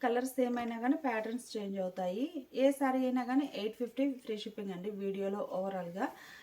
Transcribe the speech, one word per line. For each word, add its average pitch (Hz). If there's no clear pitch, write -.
కలర్ 247
సేమ్ 247
అయినా 233
కానీ 254
ప్యాటర్న్స్ 233
చేంజ్ 196
అవుతాయి. 190
ఏ 269
శారీ 269
అయినా 254
కానీ 262
ఎయిట్ 214
ఫిఫ్టీ 269
ఫ్రీ 233
షిప్పింగ్ 202
అండి. 180
వీడియోలో 196
ఓవరాల్గా 185